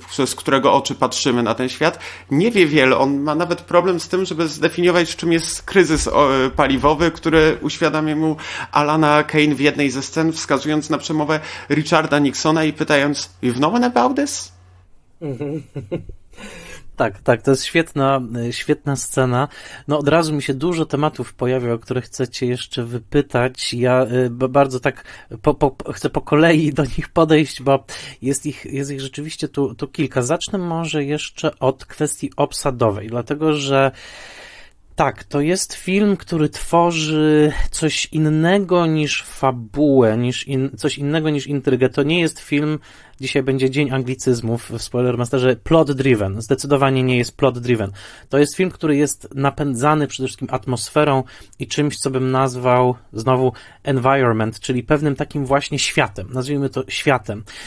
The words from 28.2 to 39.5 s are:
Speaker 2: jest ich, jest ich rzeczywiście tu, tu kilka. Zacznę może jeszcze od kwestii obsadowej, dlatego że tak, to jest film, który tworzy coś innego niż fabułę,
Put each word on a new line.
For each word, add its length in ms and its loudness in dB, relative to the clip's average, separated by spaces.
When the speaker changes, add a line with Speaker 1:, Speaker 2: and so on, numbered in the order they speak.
Speaker 2:
jest 240 -4
ich, 200 -10
jest 260 -8
ich 100 -10
rzeczywiście 460 -10
tu, 280 -4
tu 120 -8
kilka. 340 -2
Zacznę 380 -2
może 440 -4
jeszcze 560 -4
od 260 0
kwestii 500 -6
obsadowej, 720 -2
dlatego 460 -2
że 380 2
tak, 280 0
to 180 -2
jest 320 -2
film, 440 0
który 320 -2
tworzy 1000 2
coś 340 -2
innego 800 2
niż 380 0
fabułę, 920 2